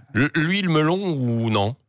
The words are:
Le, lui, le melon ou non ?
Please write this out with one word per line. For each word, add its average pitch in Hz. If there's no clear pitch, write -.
Le, 131
lui, 175
le 185
melon 160
ou 117
non ? 107